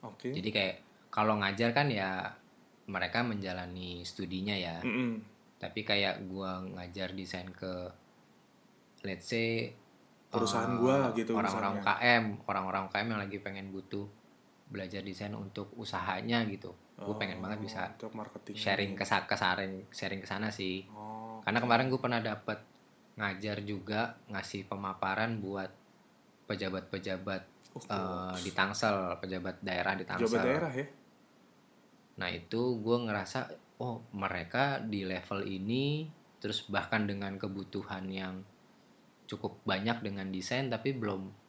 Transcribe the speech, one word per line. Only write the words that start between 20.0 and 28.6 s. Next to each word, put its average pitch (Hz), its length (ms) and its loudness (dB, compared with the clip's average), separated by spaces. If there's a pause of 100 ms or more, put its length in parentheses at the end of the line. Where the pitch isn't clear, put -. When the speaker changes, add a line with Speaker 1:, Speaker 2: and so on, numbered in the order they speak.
Speaker 2:
ke 95 80 -12
sana 101 200 0
sih. 95 400 -2
Speaker 1:
Oh, 110 520 -10
Speaker 2:
Karena 110 180 4
Speaker 1:
oke. 117 60 4
Speaker 2:
kemarin 120 240 8
gua 131 100 2
pernah 120 220 2
dapet 107 400 -2 (540)
ngajar 101 480 -2
juga, 104 380 -2 (260)
ngasih 98 380 -6
pemaparan 98 760 0
buat 95 340 -4 (720)
pejabat-pejabat, 95 1000 -4 (280)
Speaker 1:
Of - 140 -12
Speaker 2:
eh, 107 100 -4
Speaker 1:
course. 92 460 -2
Speaker 2:
di 92 100 -4
Tangsel, 98 460 4 (200)